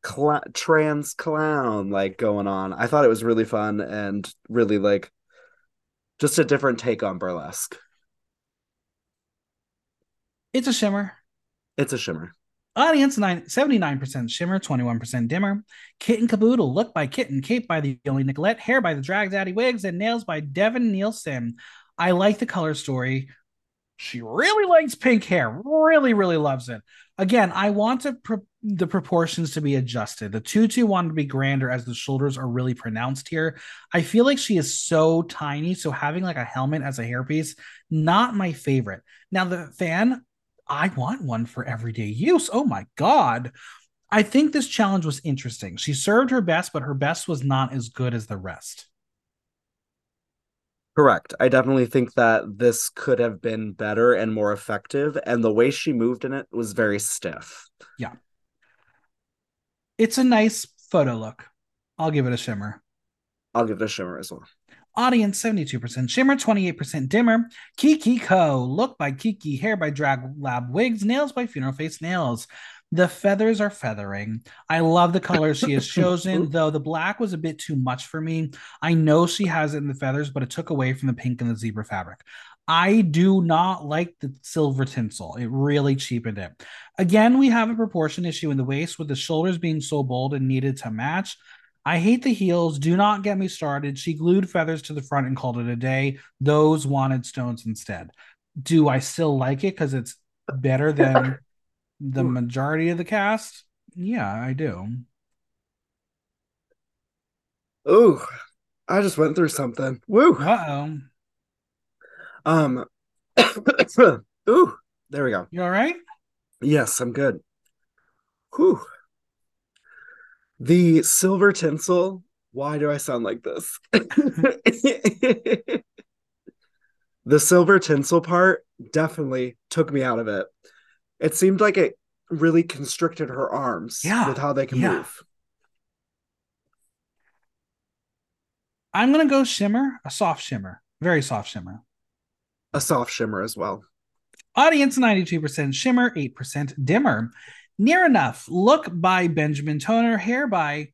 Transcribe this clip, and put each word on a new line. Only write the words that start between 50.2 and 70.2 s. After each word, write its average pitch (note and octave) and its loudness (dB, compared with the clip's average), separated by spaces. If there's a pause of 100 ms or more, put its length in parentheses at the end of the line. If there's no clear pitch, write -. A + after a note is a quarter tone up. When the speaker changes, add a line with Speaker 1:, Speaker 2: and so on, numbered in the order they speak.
Speaker 1:
Correct. C3 4
I C3 4
definitely C3 2
think A#2+ -2
that A2+ 2
this A#2 0
could - -2
have A2+ -2
been A2 -6
better A2 2
and A2 0
more G#2+ 0
effective, C#3 -4
and A#2 0
the A2 2
way A#2+ 4
she C#3+ -2
moved A#2+ -2
in C3 -6
it C3+ -8
was A2+ -6
very G#2 0
stiff. - -10 (320)
Speaker 2:
Yeah. A2+ -10 (1800)
It's A3+ 2
a C4 4
nice A3 4 (240)
photo C3+ 2
look. A2 -12 (540)
I'll D#3+ -2
give C#3+ 0
it B2 -2
a A#2+ -2
shimmer. G#2 -10 (720)
Speaker 1:
I'll A#2 2
give G#2 -4
it - -2
a G#2+ -2
shimmer F2+ -10
as - -14
well. - -18 (500)
Speaker 2:
Audience, A3+ 2
seventy-two D#3+ -2
percent A#2+ -6
shimmer, C4+ 4
twenty-eight G3+ 0
percent C3+ -6
dimmer. A#3 4 (260)
Kiki C#4 4
Ko, D#3 2
look G3 -2
by C#3+ -2
Kiki, D#3 -6
hair G#3 -2
by D#3+ -2
Drag C#3 0 (180)